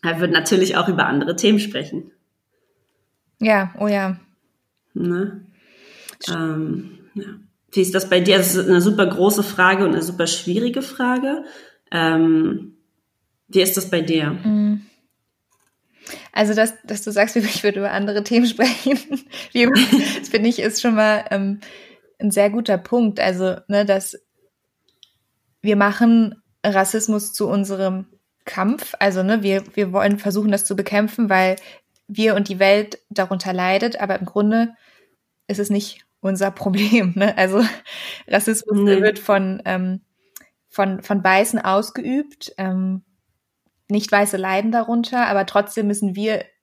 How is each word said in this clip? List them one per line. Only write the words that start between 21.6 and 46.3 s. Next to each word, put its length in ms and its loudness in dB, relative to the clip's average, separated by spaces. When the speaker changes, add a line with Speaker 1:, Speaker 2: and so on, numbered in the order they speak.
Speaker 2:
ein 120 0
sehr 180 4
guter 280 -2
Punkt. 420 0
Also, 380 0
ne, 180 2
dass 300 0
wir 140 2
machen 680 4
Rassismus 680 -2
zu 140 -4
unserem 580 -2
Kampf. 540 -4
Also, 220 0
ne, 220 0
wir, 200 0
wir 180 -2
wollen 240 2
versuchen, 340 0
das 140 -2
zu 100 -4
bekämpfen, 540 -2
weil 280 2
wir 280 0
und 120 -2
die 120 -8
Welt 400 2
darunter 440 -4
leidet. 460 0
Aber 180 -2
im 80 -6
Grunde 480 2
ist 120 -6
es 100 -2
nicht 360 -4
unser 300 -2
Problem, 640 0
ne? 220 0
Also, 260 2
Rassismus 520 0
Speaker 1:
Nee. 220 4
Speaker 2:
wird 180 2
von, 460 0
ähm, 360 -4
von, 340 -2
von 200 -2
Weißen 360 2
ausgeübt. 1000 -4
Ähm, 460 -4
Nicht-Weiße 480 2
leiden 340 -2
darunter, 560 0
aber 180 2
trotzdem 420 -2
müssen 280 -2
wir 280 -2